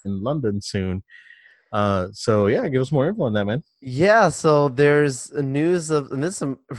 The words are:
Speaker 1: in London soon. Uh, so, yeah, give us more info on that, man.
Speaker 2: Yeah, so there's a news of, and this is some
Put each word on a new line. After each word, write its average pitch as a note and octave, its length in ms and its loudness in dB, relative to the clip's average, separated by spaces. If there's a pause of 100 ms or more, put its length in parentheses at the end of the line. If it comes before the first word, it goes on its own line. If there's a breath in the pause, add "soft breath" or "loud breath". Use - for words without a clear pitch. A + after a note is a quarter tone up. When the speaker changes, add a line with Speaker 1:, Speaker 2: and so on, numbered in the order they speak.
Speaker 1:
in G2 180 -6
London A2+ 400 -2
soon. F#2+ 420 -4 (680 soft breath)
Uh, G2+ 400 0
so, G#2 360 0
yeah, F#3+ 200 0
give C3 140 0
us C3 100 -6
more D3 160 2
info G#3 160 -2
on A2 100 0
that, G#2 120 0
man. A2+ 180 -2 (180)
Speaker 2:
Yeah, F3 480 2
so D3 400 2
there's C#3+ 640 2
a C#3+ 100 -4
news D#3 480 -2
of, D3 220 -2
and C3 100 -4
this F3 120 -2
is - 40 -12
some C#3 220 -6 (200)